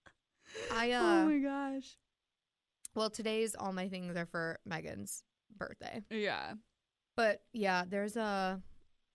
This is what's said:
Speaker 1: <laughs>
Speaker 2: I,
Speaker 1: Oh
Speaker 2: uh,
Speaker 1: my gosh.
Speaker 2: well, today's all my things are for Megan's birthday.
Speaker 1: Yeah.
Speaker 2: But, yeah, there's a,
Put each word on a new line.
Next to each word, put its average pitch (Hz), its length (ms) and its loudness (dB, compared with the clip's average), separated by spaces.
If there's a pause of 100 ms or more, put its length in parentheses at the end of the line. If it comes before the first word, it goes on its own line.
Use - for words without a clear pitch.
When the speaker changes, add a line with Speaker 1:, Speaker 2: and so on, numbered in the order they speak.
(140)
Speaker 1:
<laughs> - 580 -10
Speaker 2:
I, 240 200 2
Speaker 1:
Oh 247 120 4
Speaker 2:
uh, 339 220 8
Speaker 1:
my 302 120 6
gosh. 277 600 -2 (960)
Speaker 2:
well, 220 160 0
today's 220 460 0
all 190 160 -4
my 185 160 -4
things 180 280 -6
are 170 100 -2
for 165 380 -4
Megan's 190 600 -6 (320)
birthday. - 540 -8
Speaker 1:
Yeah. 190 440 -2 (640)
Speaker 2:
But, 226 260 4 (100)
yeah, 190 360 2
there's 202 280 -2
a, 190 460 0 (520)